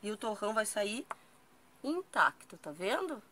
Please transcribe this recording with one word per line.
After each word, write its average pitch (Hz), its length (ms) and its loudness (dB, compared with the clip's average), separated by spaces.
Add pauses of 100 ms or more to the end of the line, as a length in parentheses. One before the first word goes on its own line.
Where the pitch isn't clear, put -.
e 208 100 -4
o 214 60 -4
torrão 214 360 -2
vai 220 120 4
sair 214 400 0 (760)
intacto, 262 720 2
tá - 140 -12
vendo? 233 500 -2 (100)